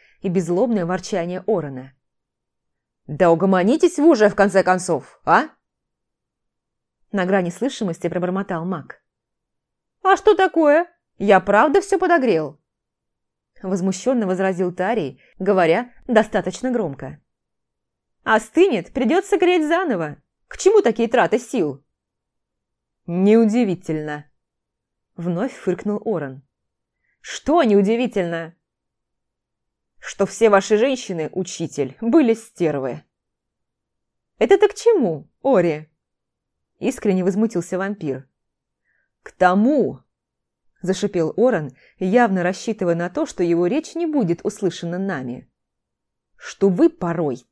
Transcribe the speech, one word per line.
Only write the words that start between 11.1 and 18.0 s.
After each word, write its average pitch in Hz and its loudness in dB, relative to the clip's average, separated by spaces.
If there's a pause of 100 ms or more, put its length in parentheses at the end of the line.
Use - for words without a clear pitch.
Я 196 4
правда 220 4
все 392 0
подогрел!» 247 0 (1040)
Возмущенно 190 -2
возразил 185 -2
Тарий, 185 -4 (180)
говоря 190 2 (140)
достаточно 220 0
громко. 151 -6 (1040)